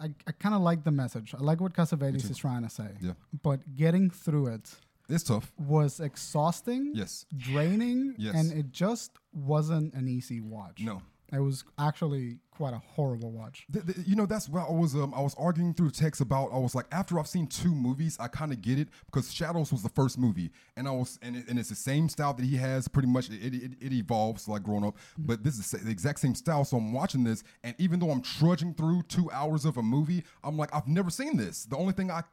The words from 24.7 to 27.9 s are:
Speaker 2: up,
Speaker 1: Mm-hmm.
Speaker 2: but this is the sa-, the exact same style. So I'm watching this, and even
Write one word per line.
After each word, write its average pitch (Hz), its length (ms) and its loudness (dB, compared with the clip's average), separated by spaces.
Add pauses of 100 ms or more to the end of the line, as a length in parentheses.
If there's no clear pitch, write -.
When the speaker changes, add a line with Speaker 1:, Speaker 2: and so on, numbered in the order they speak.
Speaker 2:
up, 104 120 -2 (180)
Speaker 1:
Mm-hmm. 156 140 -8
Speaker 2:
but 113 180 0
this 147 120 2
is 101 140 -6
the 113 80 -6
sa-, 92 60 -10
the 113 40 -2
exact 104 300 -2
same 127 160 2
style. 147 300 0
So - 100 0
I'm 110 160 0
watching 135 320 0
this, 113 180 2 (220)
and 120 160 -6
even 175 220 2